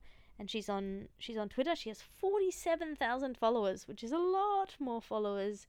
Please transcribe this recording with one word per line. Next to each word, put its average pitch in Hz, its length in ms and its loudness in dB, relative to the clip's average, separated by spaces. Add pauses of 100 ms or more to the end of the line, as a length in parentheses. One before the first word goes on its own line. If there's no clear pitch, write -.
(380)
and 202 120 -8
she's 208 200 -4
on, 196 480 -4
she's 226 200 -8
on 208 120 -2
Twitter. 302 260 0
She 220 140 -6
has 208 120 -10
forty-seven 349 920 0
thousand 254 400 0
followers, 214 520 2
which - 160 -10
is 233 80 -6
a 311 60 2
lot 381 640 2
more 240 220 -2
followers 208 680 -2